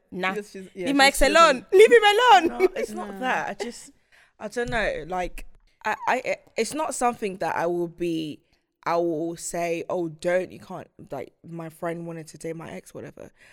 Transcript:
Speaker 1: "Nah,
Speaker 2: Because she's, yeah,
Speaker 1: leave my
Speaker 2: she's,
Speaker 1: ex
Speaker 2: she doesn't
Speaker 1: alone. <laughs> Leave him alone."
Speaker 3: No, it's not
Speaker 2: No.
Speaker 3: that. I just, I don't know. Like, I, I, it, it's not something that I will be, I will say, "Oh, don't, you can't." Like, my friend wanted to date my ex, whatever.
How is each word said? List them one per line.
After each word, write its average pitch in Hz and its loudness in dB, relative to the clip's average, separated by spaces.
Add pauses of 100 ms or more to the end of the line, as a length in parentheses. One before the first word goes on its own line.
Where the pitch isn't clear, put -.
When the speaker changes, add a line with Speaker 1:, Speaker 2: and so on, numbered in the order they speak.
(120)
Speaker 1:
"Nah, 185 -4
Speaker 2:
Because 208 -10
she's, 190 -16
yeah, 185 -8
Speaker 1:
leave 277 0
my 269 6
Speaker 2:
she's, - 0
Speaker 1:
ex 277 6
Speaker 2:
she 294 4
doesn't 320 6
Speaker 1:
alone. 240 -10
<laughs> 381 8
Leave 466 10
him 427 6
alone." 415 8 (160)
Speaker 3:
No, 370 4
it's - -6
not 208 -10
Speaker 2:
No. 196 -12
Speaker 3:
that. 214 -2
I - -10
just, 240 -12 (480)
I 220 -12
don't 247 -6
know. 190 -4
Like, 180 -8 (400)
I, 214 -2 (120)
I, 240 2 (140)
it, - -6 (180)
it's 220 -2
not 302 -6
something 240 -4
that 170 -4
I 151 -2
will 175 -2
be, 160 -6 (420)
I 165 -2
will 170 -2
say, 170 -6
"Oh, 175 -4
don't, 175 -4
you 110 -18
can't." 165 -16 (200)
Like, 131 -12 (140)
my 165 -14
friend 170 -8
wanted 165 -14
to 165 -20
date 165 -10
my 165 -14
ex, - -16
whatever. - -18 (220)